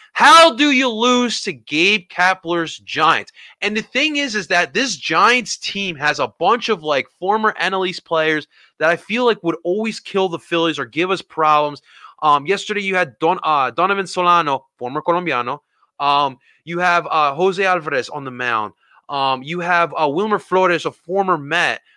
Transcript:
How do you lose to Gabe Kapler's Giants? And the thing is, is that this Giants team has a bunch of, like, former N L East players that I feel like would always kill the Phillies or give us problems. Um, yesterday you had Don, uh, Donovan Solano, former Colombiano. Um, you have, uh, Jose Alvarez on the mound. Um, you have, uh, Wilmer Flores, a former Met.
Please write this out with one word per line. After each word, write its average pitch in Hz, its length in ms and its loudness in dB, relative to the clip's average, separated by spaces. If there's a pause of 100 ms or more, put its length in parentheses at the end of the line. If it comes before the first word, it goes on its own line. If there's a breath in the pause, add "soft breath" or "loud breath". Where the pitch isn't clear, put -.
(120)
How 330 420 8
do 294 160 2
you 262 180 2
lose 240 520 0
to 185 120 -8
Gabe 170 560 -2
Kapler's 175 680 -2
Giants? 135 540 0 (280 loud breath)
And 208 160 -4
the 214 60 -4
thing 294 360 -2
is, 262 180 -4
is 196 100 -4
that 175 280 0
this 233 200 -2
Giants 202 600 2
team 190 400 -8
has 147 240 -2
a 117 180 -2
bunch 214 300 0
of, 170 160 -2
like, 143 240 -2 (100)
former 214 400 0
N 185 160 0
L 190 100 -2
East 185 200 -6
players 156 420 -2 (320 soft breath)
that 160 120 2
I 170 40 2
feel 220 300 -2
like 220 180 0
would 165 220 -2
always 208 340 -4
kill 190 300 -2
the 165 100 -6
Phillies 165 400 -2
or 135 60 -6
give 156 260 -4
us 185 100 -2
problems. 151 600 0 (380 loud breath)
Um, 147 260 2
yesterday 202 360 -4
you 190 140 -2
had 175 240 -2
Don, 170 240 0
uh, 139 260 0
Donovan 190 360 0
Solano, 175 600 2 (100)
former 131 240 -8
Colombiano. 147 600 -2 (400)
Um, 143 380 0 (260 soft breath)
you 175 160 -6
have, 175 280 2
uh, 151 260 0
Jose 185 300 0
Alvarez 156 440 -2
on 143 160 -10
the 131 80 -10
mound. 117 400 -2 (360 soft breath)
Um, 135 340 -2
you 165 180 -8
have, 170 360 0
uh, 156 120 2
Wilmer 202 320 -2
Flores, 175 440 0
a 156 60 -4
former 185 480 -2
Met. 143 420 -2 (160)